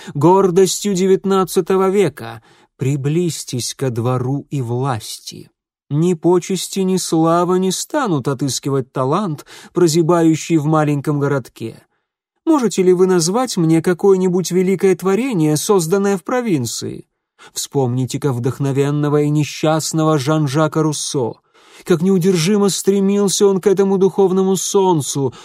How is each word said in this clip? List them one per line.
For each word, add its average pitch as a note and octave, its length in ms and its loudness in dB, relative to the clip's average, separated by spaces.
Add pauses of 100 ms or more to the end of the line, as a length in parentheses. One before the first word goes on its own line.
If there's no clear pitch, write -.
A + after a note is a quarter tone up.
(140)
гордостью F#3 800 2
девятнадцатого F#3+ 960 0
века. B2+ 520 -2 (360)
Приблизьтесь C#3+ 1000 -4
ко C3 140 -4
двору B2 600 -4
и C#3 120 -4
власти. B2 880 -8 (400)
Ни E3 240 0
почести, F3 680 -2
ни F#3 160 0
слава E3+ 600 0
не F#3 160 0
станут F#3 580 -4
отыскивать C3+ 640 -4
талант, D3 520 -4 (280)
прозябающий E3 840 2
в D3 100 0
маленьком D3+ 540 0
городке. C#3 680 -6 (600)
Можете B3 340 2
ли F#3 120 4
вы F#3 140 4
назвать F#3 500 0
мне D#3+ 240 2
какое-нибудь F#3 680 2
великое F#3 440 2
творение, F#3 640 0
созданное G3 600 0
в - 60 -12
провинции? E3+ 840 -4 (420)
Вспомните-ка C3 800 -4
вдохновенного C#3 920 -2
и D3 60 0
несчастного D#3 880 0
Жан-Жака D3+ 640 0
Руссо. D3 600 -4 (420)
Как E3 180 2
неудержимо F#3+ 680 2
стремился G3 800 2
он G3 120 2
к F#3+ 80 0
этому G3 300 2
духовному F#3+ 580 2
солнцу, E3 800 0 (120)